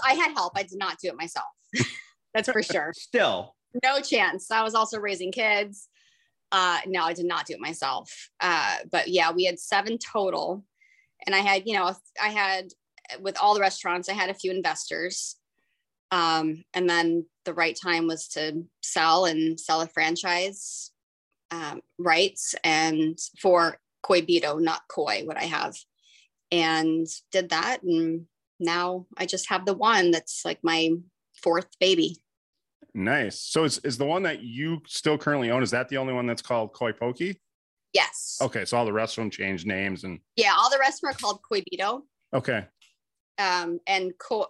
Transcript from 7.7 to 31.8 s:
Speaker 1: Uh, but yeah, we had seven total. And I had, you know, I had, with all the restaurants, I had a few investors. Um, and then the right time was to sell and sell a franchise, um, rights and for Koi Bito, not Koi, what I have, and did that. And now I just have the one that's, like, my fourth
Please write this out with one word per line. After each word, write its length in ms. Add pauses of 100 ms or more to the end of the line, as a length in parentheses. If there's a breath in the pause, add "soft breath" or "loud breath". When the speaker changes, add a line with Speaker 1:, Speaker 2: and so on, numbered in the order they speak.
Speaker 1:
Uh, 360 (140)
but 180
yeah, 240
we 120
had 140
seven 400
total. 680 (640 soft breath)
And 80
I 60
had, 260
you 80
know, 180 (300)
I 60
had, 400 (520)
with 200
all 140
the 60
restaurants, 480
I 40
had 180
a 40
few 180
investors. 840 (760)
Um, 500 (120)
and 140
then 380 (180)
the 100
right 260
time 260
was 220
to 340 (200)
sell 420
and 340
sell 220
a 80
franchise, 1040 (580)
um, 300 (180)
rights 640
and 560 (220)
for 400 (220)
Koi 180
Bito, 400
not 280
Koi, 360
what 120
I 80
have, 300 (760 soft breath)
and 540 (260)
did 180
that. 320
And 440 (340)
now 460 (100)
I 100
just 220
have 180
the 80
one 360
that's, 340
like, 180
my 280 (520)
fourth 240 (140)